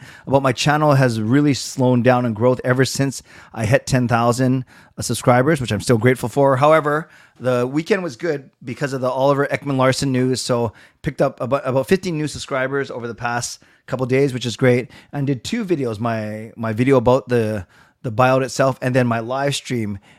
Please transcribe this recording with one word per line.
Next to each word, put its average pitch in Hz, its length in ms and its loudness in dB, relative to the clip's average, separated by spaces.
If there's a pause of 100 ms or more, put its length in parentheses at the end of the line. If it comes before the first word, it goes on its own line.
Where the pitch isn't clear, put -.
(260)
about 135 160 2
my 131 120 2
channel 151 400 2
has 127 260 2
really 135 340 2
slowed 127 480 0
down 123 240 2
in 113 80 -2
growth 120 300 0
ever 127 220 2
since - 360 -4 (320)
I 110 120 -4
hit 127 200 2
ten 127 220 0
thousand, 123 560 2 (340)
uh, - 40 -8
subscribers, 127 580 2
which 110 140 -4
I'm 98 80 -2
still 123 160 2
grateful 123 320 2
for. 139 260 2
However, 151 540 2 (320)
the 123 260 0
weekend 165 360 -2
was 143 120 -8
good 143 360 -6 (120)
because 131 300 -6
of 131 80 -6
the 127 100 0
Oliver 139 360 2
Ekman-Larsson 131 640 0
news, 127 280 0
so 120 300 -2 (300)
picked 156 200 -4
up 139 200 0
about, 135 260 -2
about 131 200 0
fifteen 185 300 0
new 151 100 -4
subscribers 135 600 -4
over 120 160 -10
the 117 80 -10
past 120 480 -6 (240)
couple 127 200 -4
days, 131 280 2
which 123 120 -6
is 113 100 -4
great, 127 340 2 (220)
and 139 160 -4
did 139 160 -2
two 226 220 -4
videos, 131 340 -4
my, 110 560 -6
my 113 160 -6
video 127 240 2
about 123 320 4
the, 110 380 0 (380)
the 120 80 -6
buyout 131 320 2
itself, 131 400 0
and 127 120 -2
then 127 120 2
my 117 120 0
live 135 360 -4
stream, 107 420 -6 (220)